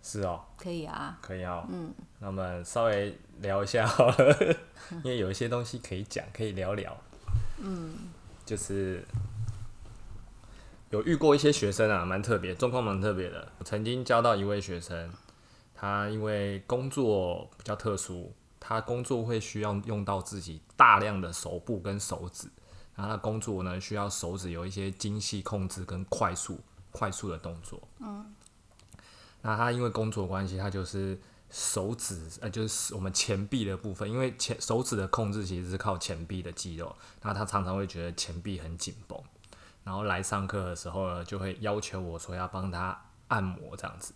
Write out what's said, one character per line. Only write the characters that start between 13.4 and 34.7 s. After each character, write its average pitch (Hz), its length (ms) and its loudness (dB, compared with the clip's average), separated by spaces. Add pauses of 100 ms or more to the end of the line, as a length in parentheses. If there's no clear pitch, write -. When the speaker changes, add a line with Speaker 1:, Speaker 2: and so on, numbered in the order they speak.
Speaker 1:
我 - 60 -8
曾 107 200 -2
经 123 180 0
教 117 200 6
到 117 120 8
一 98 80 2
位 101 160 2
学 92 220 -4
生， 85 320 -8 (600)
他 101 340 0
因 107 140 0
为 101 380 0
工 127 280 0
作 101 680 2
比 - 60 -18
较 107 120 -2
特 104 180 0
殊， 87 380 -6 (260)
他 113 220 -2
工 120 240 -2
作 120 180 0
会 113 160 0
需 107 220 -4
要 104 140 0 (100)
用 107 180 -2
到 98 200 0
自 101 180 -6
己 80 220 -10 (160)
大 113 200 12
量 101 220 2
的 85 100 -4
手 87 280 -6
部 107 200 -4
跟 101 220 -2
手 85 320 -4
指， - 160 -10 (460)
然 101 120 -4
后 107 60 -2
他 104 60 -4
工 110 200 0
作 101 240 -2
呢， 90 160 -2
需 95 160 -6
要 101 140 0
手 90 300 -4
指 92 120 -6
有 85 160 -4
一 95 40 -6
些 95 200 -2
精 104 300 -2
细 101 220 -4
控 95 260 -2
制 92 160 -6
跟 92 220 -6
快 90 280 2
速， - 240 -6 (320)
快 101 220 -2
速 - 160 -6
的 82 80 -4
动 82 240 -8
作。 - 260 -14 (120)
Speaker 2:
嗯。 208 360 -12 (1080)
Speaker 1:
那 110 140 0
他 120 160 4
因 123 100 2
为 120 60 4
工 110 220 0
作 101 160 0
关 95 200 0
系， 92 120 -2
他 98 100 0
就 95 160 -2
是 95 340 -2 (300)
手 - 460 -2
指， 85 340 -6 (140)
呃， 104 80 -4
就 110 180 -2
是 - 260 -2
我 98 60 -4
们 92 100 0
前 98 360 0
臂 120 180 0
的 98 100 0
部 95 200 -6
分， 101 120 -4
因 113 120 -2
为 131 180 0
前-， - 240 -2
手 117 220 2